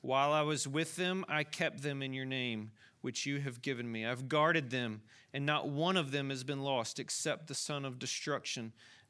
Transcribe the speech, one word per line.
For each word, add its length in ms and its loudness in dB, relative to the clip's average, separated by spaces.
While 320 4
I 80 6
was 260 2
with 300 0
them, 320 0
I 160 2
kept 380 -2
them 200 -2
in 120 -4
your 100 -4
name, 480 -2
which 240 -2
you 140 0
have 200 -4
given 320 -2
me. 140 -2
I've 220 -2
guarded 420 6
them, 320 -2
and 120 -2
not 240 2
one 280 4
of 140 0
them 200 0
has 120 -4
been 200 -4
lost, 360 0
except 500 -4
the 60 -6
son 300 -2
of 140 -6
destruction, 760 -4